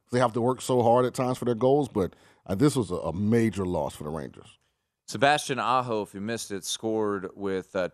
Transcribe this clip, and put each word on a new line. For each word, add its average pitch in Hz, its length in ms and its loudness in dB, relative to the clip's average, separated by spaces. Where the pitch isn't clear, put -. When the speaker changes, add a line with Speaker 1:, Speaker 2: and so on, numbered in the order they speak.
Speaker 1:
They 123 80 2
have 120 140 2
to 123 60 0
work 123 220 0
so 127 200 2
hard 117 220 6
at 120 100 -2
times 127 220 -2
for - 80 -8
their 120 100 0
goals, 131 340 2
but, 95 260 -2
uh, 95 80 -2
this 131 220 4
was 104 140 -2
a, 90 60 -4
a 82 160 -4
major 104 540 0
loss 80 280 -4
for - 100 -14
the 76 60 -8
Rangers. - 480 -12
Speaker 2:
Sebastian 139 520 2
Aho, 120 440 0
if 95 100 -10
you 98 80 -10
missed 113 300 -6
it, 98 140 -8
scored 107 720 -2
with, 95 400 -6
uh, 90 200 0